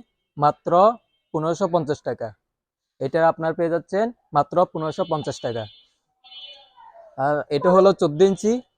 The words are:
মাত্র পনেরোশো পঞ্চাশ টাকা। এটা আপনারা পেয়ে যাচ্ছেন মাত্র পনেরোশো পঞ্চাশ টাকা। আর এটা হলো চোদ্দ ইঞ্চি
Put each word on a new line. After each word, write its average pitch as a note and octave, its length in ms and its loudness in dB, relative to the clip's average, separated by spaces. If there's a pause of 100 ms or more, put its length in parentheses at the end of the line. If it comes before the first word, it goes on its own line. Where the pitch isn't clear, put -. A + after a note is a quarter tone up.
(380)
মাত্র D3 340 -2 (600)
পনেরোশো E3 340 -2
পঞ্চাশ D3+ 340 -2
টাকা। A#2 320 -8 (680)
এটা D#3+ 280 0
আপনারা D#3+ 260 -2
পেয়ে E3+ 160 -2
যাচ্ছেন F#3+ 420 -4 (220)
মাত্র D#3 320 2
পনেরোশো D#3+ 440 -6
পঞ্চাশ D3 320 -6
টাকা। A#2 240 -6 (1500)
আর C#3+ 320 -2
এটা D3+ 220 0
হলো F#3+ 220 6
চোদ্দ D#3 280 0
ইঞ্চি G3+ 400 2 (160)